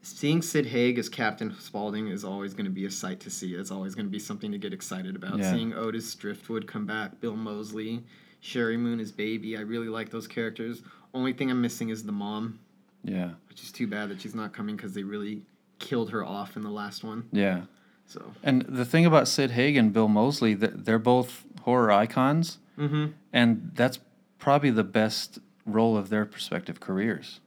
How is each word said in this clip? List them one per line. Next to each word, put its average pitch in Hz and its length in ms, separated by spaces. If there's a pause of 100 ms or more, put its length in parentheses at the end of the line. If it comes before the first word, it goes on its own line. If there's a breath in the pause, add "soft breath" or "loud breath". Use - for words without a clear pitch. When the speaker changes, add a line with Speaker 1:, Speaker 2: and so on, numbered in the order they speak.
Speaker 1:
seeing 156 380
Sid 147 260
Haig 123 320
as - 100
Captain 110 500
Spaulding 107 500
is 98 140
always 98 300
gonna 101 160
be 95 160
a 98 60
sight 92 300
to - 80
see. 90 260
It's 95 160
always 95 240
gonna 104 140
be 107 100
something 104 320
to 101 60
get 98 160
excited 92 420
about. 95 240
Speaker 2:
Yeah. 95 120
Speaker 1:
Seeing 113 220
Otis 113 420
Driftwood 104 520
come 107 180
back, 104 360
Bill 113 140
Moseley, 110 680 (360 soft breath)
Sherry 117 380
Moon 117 220
as 104 120
Baby. 110 460
I 107 40
really 113 280
like 110 220
those 110 160
characters. 113 540 (320 loud breath)
Only 127 200
thing 131 160
I'm 127 120
missing 117 280
is 110 140
the 107 80
mom. 107 480 (440)
Speaker 2:
Yeah. 92 280 (180)
Speaker 1:
Which - 140
is - 80
too 117 160
bad 104 220
that 98 120
she's 110 140
not 107 180
coming 104 240
'cause 98 160
they 101 100
really 104 380 (380)
killed 117 320
her 107 120
off 98 320
in 107 60
the 107 80
last 104 340
one. 110 280
Speaker 2:
Yeah. 98 300 (440 soft breath)
Speaker 1:
So. - 280 (100)
Speaker 2:
And 127 200
the 123 220
thing 160 200
about 156 220
Sid 131 240
Haig 131 260
and 110 160
Bill 110 140
Moseley, 110 480
th-, 101 200
they're 113 240
both 123 440 (180)
horror 120 300
icons. 131 680 (200)
Speaker 1:
Mm-hmm. 151 300 (260)
Speaker 2:
And 117 400
that's 127 260 (380)
probably 143 320
the 110 140
best 110 560 (260)
role 110 300
of 98 140
their 107 160
respective - 540
careers. 98 680